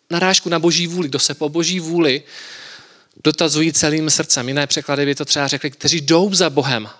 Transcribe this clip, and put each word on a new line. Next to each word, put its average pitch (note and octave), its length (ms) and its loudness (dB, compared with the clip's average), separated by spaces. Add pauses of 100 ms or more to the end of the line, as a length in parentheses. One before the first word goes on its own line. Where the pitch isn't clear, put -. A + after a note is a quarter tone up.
(100)
narážku F#3 380 0
na E3+ 100 0
boží E3+ 280 2
vůli, E3+ 220 -2
kdo C#3 100 -4
se - 160 0
po D3+ 140 -4
boží E3+ 320 -2
vůli D#3+ 420 0 (1000)
dotazují D#3 480 2
celým D#3 380 2
srdcem. C3+ 380 0
Jiné C#3+ 180 0
překlady C#3+ 400 -2
by C#3+ 80 0
to C#3+ 100 -6
třeba C#3 240 0
řekly, C#3+ 220 -4
kteří D#3 300 -2
jdou E3 340 4
za F3 160 2
Bohem B2+ 380 -2 (120)